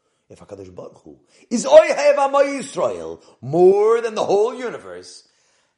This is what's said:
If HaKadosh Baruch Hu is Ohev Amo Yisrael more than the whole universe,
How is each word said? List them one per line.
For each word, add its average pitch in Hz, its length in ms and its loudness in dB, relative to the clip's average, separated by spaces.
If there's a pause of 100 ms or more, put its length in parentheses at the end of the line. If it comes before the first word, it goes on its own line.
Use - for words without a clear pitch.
(300)
If 101 100 -20
HaKadosh 95 360 -20
Baruch - 280 -20
Hu 73 160 -20 (300)
is 226 160 -4
Ohev 285 520 4
Amo 277 220 0
Yisrael 135 840 -6 (180)
more 196 580 2
than 226 140 -6
the 208 120 -4
whole 214 280 0
universe, 123 760 -14 (500)